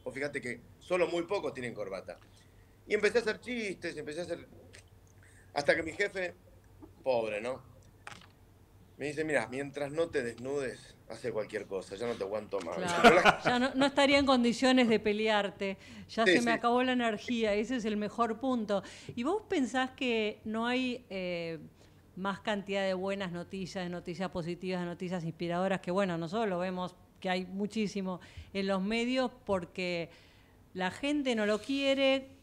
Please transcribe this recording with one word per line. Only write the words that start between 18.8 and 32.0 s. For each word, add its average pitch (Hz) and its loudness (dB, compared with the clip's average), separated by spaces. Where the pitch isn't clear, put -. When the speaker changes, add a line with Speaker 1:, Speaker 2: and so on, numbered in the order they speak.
Speaker 2:
¿Y 240 -4
vos 370 0
pensás 262 0
que 226 -2
no 226 -2
hay, 247 -2
eh, 175 -4
más 190 -4
cantidad 196 -2
de 190 0
buenas 190 -4
noticias, 180 -8
de 175 -6
noticias 175 -6
positivas, 180 -4
de 175 -2
noticias 175 -4
inspiradoras? 175 0
Que 185 -8
bueno, 185 0
nosotros 190 -2
lo 180 0
vemos 180 -4
que 190 -2
hay 185 0
muchísimo 196 -2
en 196 -2
los 196 2
medios 240 0
porque 180 -2
la 185 0
gente 285 0
no 214 2
lo 208 2
quiere 269 2